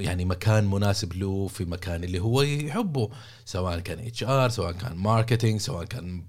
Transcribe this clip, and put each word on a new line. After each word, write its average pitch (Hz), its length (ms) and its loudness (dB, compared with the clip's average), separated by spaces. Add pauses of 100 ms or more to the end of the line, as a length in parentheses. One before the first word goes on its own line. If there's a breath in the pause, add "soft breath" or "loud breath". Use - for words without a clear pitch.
يعني، 90 240 -2
مكان 101 460 4
مناسب 98 420 2
له 95 340 -2
في 92 180 -6
مكان 85 400 -4
اللي 90 140 -2
هو 113 240 4
يحبه، 147 680 -2 (340 loud breath)
سواء 90 340 -2
كان 87 200 -6
اتش 117 260 -8
ار، 131 260 4
سواء 87 220 -2
كان 90 240 -6
ماركتينج، 110 640 4
سواء 85 240 -4
كان 90 440 -8